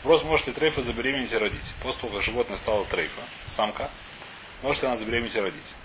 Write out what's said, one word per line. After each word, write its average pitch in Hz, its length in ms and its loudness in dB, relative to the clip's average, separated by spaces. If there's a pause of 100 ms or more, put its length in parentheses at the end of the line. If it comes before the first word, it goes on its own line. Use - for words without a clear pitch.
Вопрос, 151 200 8
может 156 240 2
ли 123 60 -4
Трейфа 151 280 2
забеременеть 120 520 0
и 113 40 4
родить? - 360 0 (100)
После 127 180 -4
того, 113 120 -4
как 98 100 0
животное 113 340 0
стало 104 280 2
Трейфа, 82 360 -2 (360)
самка, 110 320 0 (720)
может 143 220 0
ли 135 40 2
она 123 100 2
забеременеть 113 380 0
и 113 60 2
родить? 98 320 -4 (120)